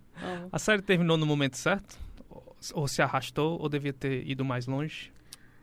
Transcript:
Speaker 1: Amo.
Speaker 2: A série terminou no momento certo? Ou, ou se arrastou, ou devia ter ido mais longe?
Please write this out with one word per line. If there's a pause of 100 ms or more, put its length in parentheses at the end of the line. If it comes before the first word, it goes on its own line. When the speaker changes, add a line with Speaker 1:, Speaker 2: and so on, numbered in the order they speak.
(240)
Speaker 1:
Amo.
Speaker 2:
A
série
terminou
no
momento
certo? (320)
Ou, (180)
ou
se
arrastou,
ou
devia
ter
ido
mais
longe? (520)